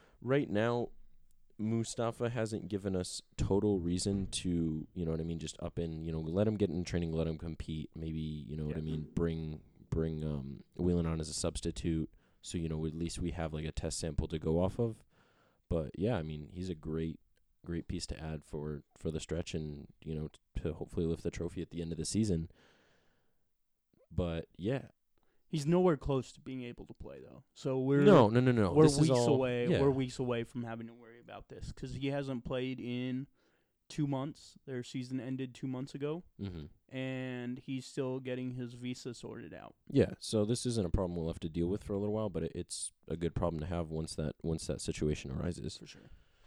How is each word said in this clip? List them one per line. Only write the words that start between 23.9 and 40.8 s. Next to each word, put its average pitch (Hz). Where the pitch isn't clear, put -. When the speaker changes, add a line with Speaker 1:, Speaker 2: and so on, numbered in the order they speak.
Speaker 1:
But, 82
yeah, 127
Speaker 3:
He's 147
nowhere 175
close 131
to -
being 131
able 120
to 117
play, 69
though. -
So 131
we're 139
Speaker 1:
No, 143
no, 117
no, 127
no. 104
Speaker 3:
we're 151
Speaker 1:
This 151
is 143
Speaker 3:
weeks 156
Speaker 1:
all, 120
Speaker 3:
away. 123
Speaker 1:
yeah. 143
Speaker 3:
We're 139
weeks 131
away 120
from 117
having 117
to 117
worry 117
about 104
this -
'cause 127
he 135
hasn't 135
played 131
in 127
two 147
months. 139
Their 123
season 127
ended 127
two -
months 131
ago, 147
Speaker 1:
Mm-hmm. 87
Speaker 3:
and 127
he's 131
still 131
getting 127
his 123
visa 123
sorted 117
out. -
Speaker 1:
Yeah, -
so 107
this 120
isn't 113